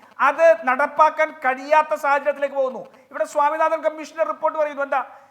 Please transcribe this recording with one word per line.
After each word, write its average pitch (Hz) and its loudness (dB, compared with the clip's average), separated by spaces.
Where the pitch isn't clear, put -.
അത് 320 4
നടപ്പാക്കാൻ 302 2
കഴിയാത്ത 285 0
സാഹചര്യത്തിലേക്ക് 285 -2
പോകുന്നു. 254 -4
ഇവിടെ - -10
സ്വാമിനാഥൻ 311 0
കമ്മീഷന്റെ 311 -4
റിപ്പോർട്ട് 311 -4
പറയുന്നു, 294 -2
എന്താ, 277 -2